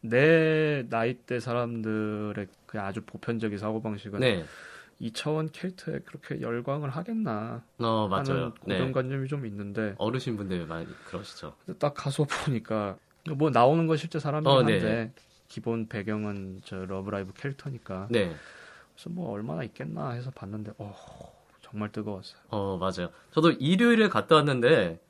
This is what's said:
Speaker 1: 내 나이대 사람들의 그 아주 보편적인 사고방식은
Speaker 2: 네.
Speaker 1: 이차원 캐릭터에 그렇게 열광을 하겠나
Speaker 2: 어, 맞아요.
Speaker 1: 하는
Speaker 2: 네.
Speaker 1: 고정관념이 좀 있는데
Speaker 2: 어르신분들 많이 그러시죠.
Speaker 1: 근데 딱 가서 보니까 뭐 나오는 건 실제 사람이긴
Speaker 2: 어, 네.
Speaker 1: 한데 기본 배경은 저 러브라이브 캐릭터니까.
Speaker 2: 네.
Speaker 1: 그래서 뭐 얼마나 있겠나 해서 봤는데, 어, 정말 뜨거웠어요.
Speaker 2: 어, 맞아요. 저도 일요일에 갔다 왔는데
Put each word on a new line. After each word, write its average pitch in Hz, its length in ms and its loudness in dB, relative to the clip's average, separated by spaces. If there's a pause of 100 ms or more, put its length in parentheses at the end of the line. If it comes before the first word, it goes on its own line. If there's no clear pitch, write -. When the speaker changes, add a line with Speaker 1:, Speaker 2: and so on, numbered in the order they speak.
Speaker 1:
내 151 840 6
나이대 120 520 0
사람들의 107 1040 -2 (200)
그 107 140 -8
아주 98 220 -4
보편적인 113 560 -4
사고방식은 107 640 -4
Speaker 2:
네. 104 240 4 (540)
Speaker 1:
이차원 156 520 -2
캐릭터에 175 500 -8
그렇게 - 400 -8
열광을 131 500 -4
하겠나 135 720 -4 (160)
Speaker 2:
어, 110 300 4
맞아요. 95 200 2
Speaker 1:
하는 - 240 0 (140)
Speaker 2:
네. 98 120 2
Speaker 1:
고정관념이 131 500 0
좀 139 180 -4
있는데 101 520 -4
Speaker 2:
어르신분들 101 680 -2
많이 82 200 -6 (200)
그러시죠. - 480 -10 (120)
Speaker 1:
근데 - 120 -10
딱 143 160 0
가서 143 300 0
보니까 110 720 -2 (400)
뭐 151 140 4
나오는 139 360 2
건 160 120 2
실제 165 200 -6
사람이긴 147 320 0
Speaker 2:
어, 135 120 8
네. 113 120 4
Speaker 1:
한데 110 380 0 (360)
기본 113 400 -4
배경은 101 760 -6
저 95 220 -8
러브라이브 98 480 -4
캐릭터니까. 120 760 -8
Speaker 2:
네. 98 240 2 (600)
Speaker 1:
그래서 - 160 -14
뭐 175 220 -6
얼마나 117 320 -6
있겠나 147 480 -8
해서 123 180 -6
봤는데, 107 480 -10
어, 101 160 -10 (680)
정말 104 320 -8
뜨거웠어요. 104 560 -8
Speaker 2:
어, 98 300 -2
맞아요. 90 320 -2 (220)
저도 160 180 6
일요일에 208 580 6
갔다 - 280 6
왔는데 123 720 4